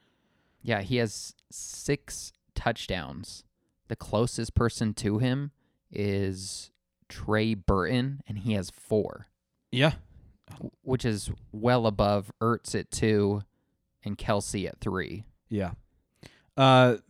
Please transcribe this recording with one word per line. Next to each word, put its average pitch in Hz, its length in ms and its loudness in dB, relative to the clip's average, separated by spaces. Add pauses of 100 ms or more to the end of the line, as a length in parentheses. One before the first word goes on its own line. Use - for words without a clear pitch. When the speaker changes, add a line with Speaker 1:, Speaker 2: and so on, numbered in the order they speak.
(600)
Speaker 1:
Yeah, 117 200 -2
he 123 160 -2
has - 360 -4 (180)
six - 800 -6 (240)
touchdowns. 90 880 -6 (460)
The 117 60 -6
closest - 580 -2
person 113 420 2
to 107 240 0
him 131 320 -2 (400)
is 98 800 -4 (380)
Trey 110 460 0
Burton, 123 720 0
and 104 120 -8
he 107 140 -2
has 92 160 -2
four. - 580 -2 (440)
Speaker 2:
Yeah. 139 220 4 (580)
Speaker 1:
W-, - 200 -14 (120)
which 127 220 -2
is 107 260 -2 (200)
well 117 360 2
above 101 440 2 (100)
Ertz 113 360 0
at - 140 -6
two 104 500 4 (640)
and 101 140 -8
Kelsey 101 500 -2
at - 120 -12
three. 92 440 -6 (260)
Speaker 2:
Yeah. 98 220 -4 (840)
Uh, 127 420 8 (120)